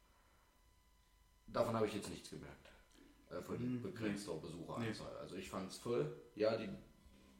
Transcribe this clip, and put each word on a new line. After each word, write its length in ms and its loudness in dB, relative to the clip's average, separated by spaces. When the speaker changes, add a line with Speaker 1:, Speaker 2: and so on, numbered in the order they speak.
Speaker 1:
Davon 280 4
habe 120 6
ich 60 2
jetzt 160 -2
nichts 220 -8
gemerkt. 360 -10
Äh, 120 -4
von 160 -2
Speaker 2:
Hm, 260 2
Speaker 1:
begrenzter 500 0
Speaker 2:
nee. 80 -2
Speaker 1:
Besucheranzahl. 720 -4
Speaker 2:
Nee. 80 -8
Speaker 1:
Also 160 -8
ich 120 -6
fand's 280 -4
voll. 360 2
Ja, 220 6
die 100 -2